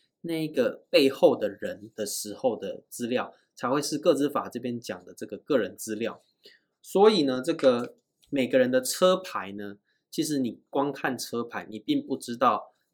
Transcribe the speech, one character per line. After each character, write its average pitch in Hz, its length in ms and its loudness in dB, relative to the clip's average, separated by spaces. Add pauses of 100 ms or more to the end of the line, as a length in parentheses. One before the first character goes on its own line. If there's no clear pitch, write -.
(220)
那 160 240 -4
个 143 440 -2
背 143 180 6
后 135 260 6
的 107 140 -4
人 98 460 -10
的 107 100 -6
时 104 300 -8
候 123 200 0
的 - 360 -10
资 120 160 -8
料， 113 280 -4 (220)
才 127 120 -4
会 139 120 2
是 147 160 -4
个 160 180 4
资 139 140 2
法 110 220 -4
这 120 100 -8
边 120 180 -6
讲 95 280 -10
的 - 80 -20
这 - 100 -12
个 101 140 -12
个 - 180 0
人 95 180 0
资 110 200 -8
料。 107 280 -8 (600)
所 208 280 6
以 196 120 2
呢， 127 200 0
这 160 120 0
个 123 420 2 (320)
每 135 180 0
个 131 120 4
人 127 120 4
的 127 120 2
车 185 340 2
牌 101 360 -8
呢， 101 260 -12 (320)
其 - 120 -4
实 151 160 -2
你 120 300 -4
光 143 240 0
看 139 240 -4
车 117 260 -6
牌， 110 280 -10
你 107 80 -12
并 139 280 -2
不 135 80 -4
知 120 220 -10
道 117 380 0 (200)